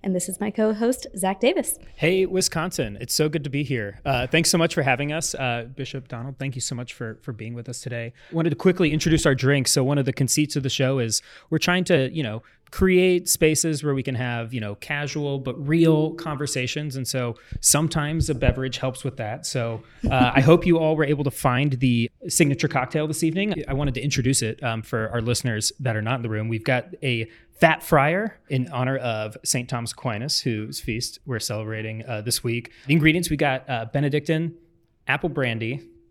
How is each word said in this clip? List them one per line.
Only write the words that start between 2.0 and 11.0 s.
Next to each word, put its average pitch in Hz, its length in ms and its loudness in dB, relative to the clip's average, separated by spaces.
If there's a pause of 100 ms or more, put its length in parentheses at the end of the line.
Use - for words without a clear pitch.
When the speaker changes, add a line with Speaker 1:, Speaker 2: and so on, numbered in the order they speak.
Speaker 2:
Wisconsin. 170 720 -2
It's 120 120 -6
so 151 160 2
good 151 140 -2
to 139 80 -6
be 143 140 -2
here. 113 400 -4
Uh, 127 240 0
thanks 165 220 4
so - 60 2
much 165 160 4
for 160 100 0
having 139 300 0
us. 156 220 -4
Uh, 120 400 -4
Bishop 131 320 -10
Donald, 123 320 -10
thank 135 160 -6
you 127 60 -8
so - 160 -6
much 123 180 -10
for, 113 280 -10
for 139 100 -10
being 110 220 -10
with 120 140 -12
us 123 120 -10
today. 117 320 -8 (180)
Wanted 165 200 2
to 143 60 -2
quickly 180 360 4
introduce 156 340 2
our 139 80 6
drinks. 131 380 2
So 135 100 2
one 143 160 2
of 135 60 2
the 131 80 0
conceits 143 420 0
of 143 80 0
the 131 80 -2
show 135 300 0